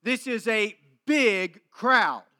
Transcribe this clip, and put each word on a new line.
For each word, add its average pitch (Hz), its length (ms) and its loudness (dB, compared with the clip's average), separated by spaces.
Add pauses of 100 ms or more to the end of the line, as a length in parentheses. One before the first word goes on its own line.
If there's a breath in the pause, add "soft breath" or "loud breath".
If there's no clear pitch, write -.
This 240 240 -4
is 226 200 -6
a 214 300 -2 (300)
big 208 640 0
crowd 208 540 0 (160)